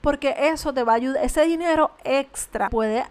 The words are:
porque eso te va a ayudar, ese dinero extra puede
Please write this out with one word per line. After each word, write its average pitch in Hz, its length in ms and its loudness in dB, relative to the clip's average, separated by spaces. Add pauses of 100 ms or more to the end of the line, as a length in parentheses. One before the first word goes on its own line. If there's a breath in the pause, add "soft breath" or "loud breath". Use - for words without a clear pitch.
porque 285 380 0
eso 294 360 0
te 254 80 0
va 233 100 2
a 226 40 6
ayudar, 254 280 -2
ese 302 220 2
dinero 330 460 2 (120)
extra 262 640 -4
puede 220 400 0